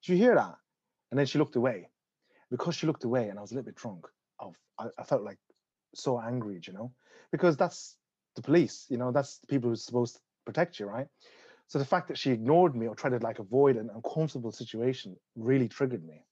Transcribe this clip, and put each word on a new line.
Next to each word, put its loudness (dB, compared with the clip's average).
Did 0
you 6
hear 8
that? 2
And 0
then 4
she -2
looked 2
away. 0
Because -2
she -2
looked -2
away 0
and -10
I -14
was -16
a -12
little -6
bit -16
drunk, -12
I, -12
I, -10
I -12
felt, 0
like, -12
so -2
angry, -6
do -16
you -14
know? -10
Because 4
that's -4
the -14
police, 2
you -2
know, -2
that's -2
the -20
people 0
who's -2
supposed -2
to -20
protect -2
you, -6
right? -6
So -6
the 0
fact 0
that -8
she 0
ignored 6
me -2
or -6
tried -4
to, 0
like, -4
avoid 4
an -6
uncomfortable -4
situation -6
really 2
triggered -4
me. -20